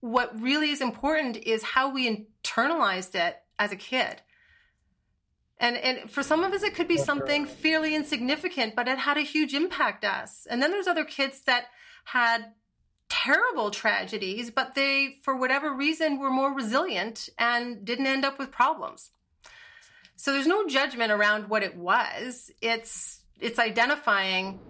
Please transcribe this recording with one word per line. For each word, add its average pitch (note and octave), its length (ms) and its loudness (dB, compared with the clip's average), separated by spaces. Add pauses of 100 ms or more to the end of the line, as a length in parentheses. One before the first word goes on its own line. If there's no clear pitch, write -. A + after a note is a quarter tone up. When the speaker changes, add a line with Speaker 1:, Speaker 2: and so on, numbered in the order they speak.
Speaker 1:
What A#3+ 380 0
really C#4+ 300 2
is C#4+ 120 -2
important C4+ 560 0
is A3 260 0
how C4+ 280 2
we C4 160 0
internalized A3 1080 0
it E3+ 220 0 (220)
as G#3 120 2
a G3+ 40 -8
kid. - 460 -2 (1400)
And, A#3+ 180 2
and B3+ 320 -2
for C#4 140 -2
some D#4 200 4
of F#4+ 100 0
us, G4 100 -2
it G#4 100 0
could - 140 -2
be E4+ 80 4
Speaker 2:
That's C#4 100 2
Speaker 1:
something C#4+ 380 0
Speaker 2:
right. C#4+ 80 -8
Speaker 1:
fairly D#4 420 2
insignificant, C#4+ 800 -2
but A#3+ 120 0
it C4 100 0
had C#4+ 200 2
a D4+ 40 2
huge D4 320 0
impact C#4+ 500 0
us. - 460 -4
And A#3+ 100 -2
then D4 120 4
there's F#4+ 160 -2
other E4 180 0
kids C4+ 360 -4
that B3 240 2 (400)
had A#3 480 2 (560)
terrible D4+ 600 2
tragedies, G3+ 800 -2
but B3 240 -2
they, C#4 480 0
for C4 160 0
whatever B3+ 340 0
reason, D4 460 0
were C4+ 140 -2
more C4+ 200 2
resilient A#3 840 -2
and A#3+ 480 0
didn't B3 220 0
end C4+ 180 0
up C#4 140 -2
with C4+ 120 -8
problems. - 600 -2 (1040)
So - 180 -2
there's C#4 140 2
no G4+ 200 4
judgment C4 440 2
around G#3 360 2
what G#3 140 2
it F#3 160 -4
was. G#3+ 720 0 (100)
It's, - 600 -2 (180)
it's A3+ 200 -4
identifying G3+ 1000 2 (100)